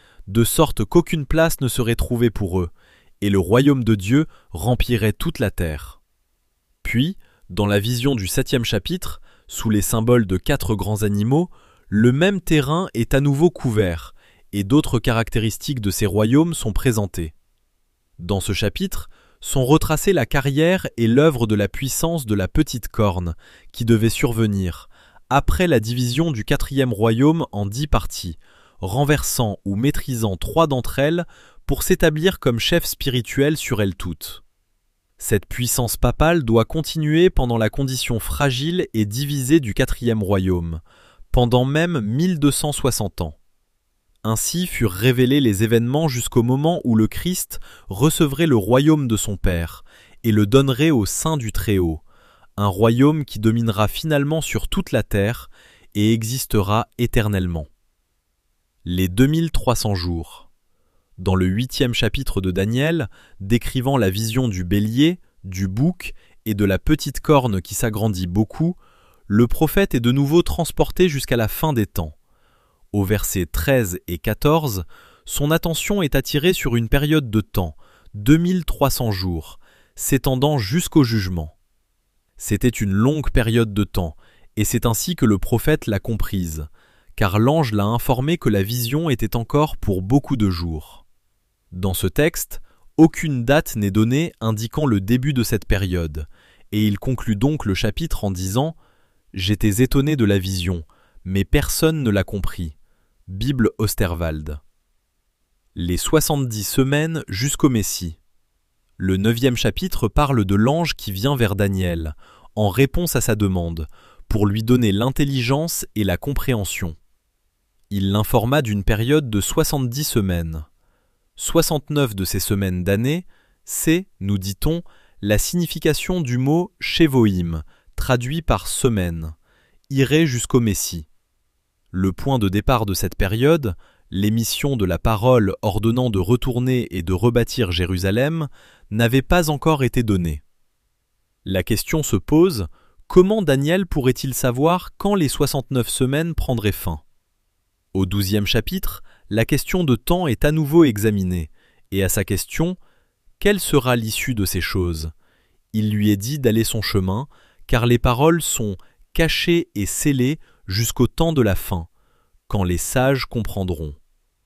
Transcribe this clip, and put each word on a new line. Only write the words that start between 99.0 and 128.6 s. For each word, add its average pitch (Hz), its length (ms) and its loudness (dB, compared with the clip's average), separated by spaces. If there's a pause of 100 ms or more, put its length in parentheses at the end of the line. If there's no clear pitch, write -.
J'étais 101 480 0
étonné 139 340 2
de 127 80 0
la 101 140 4
vision, 92 460 -4 (420)
mais 95 180 -2
personne 156 600 0
ne 117 60 2
l'a 98 140 2
compris. » 92 540 -4 (500)
Bible 110 520 0
Osterwald. 82 800 -2 (1160)
Les 87 240 -4
soixante-dix 131 640 0
semaines 147 640 -2
jusqu'au 135 420 -2
Messie. 95 500 -4 (800)
Le 95 200 0
neuvième 117 400 2
chapitre - 500 0
parle 131 380 2
de 98 100 2
l'ange 143 380 2
qui - 180 -10
vient 110 240 0
vers 107 200 0
Daniel, 90 600 -2 (400)
en 208 140 2
réponse 170 460 0
à 123 60 2
sa 113 140 0
demande, 87 520 -2 (420)
pour 104 160 2
lui 104 180 0
donner 117 280 4
l'intelligence 135 920 -2 (100)
et 107 80 -2
la 90 140 0
compréhension. - 800 -4 (920)
Il 98 220 0
l'informa 113 500 2
d'une 104 220 -2
période 123 460 2
de 104 120 0
soixante-dix 139 640 -2
semaines. 85 580 -2 (720)
Soixante-neuf 143 800 0
de 95 80 -2
ces 95 160 -2
semaines 92 460 -2
d'années, 123 400 0 (400)
c'est, 170 420 0 (140)
nous 101 160 0
dit-on, 101 460 -4 (380)
la 104 160 2
signification 170 840 0
du 123 160 -2
mot 147 420 0
Shevoim, 101 840 2 (340)
traduit 127 440 -2
par 113 260 -2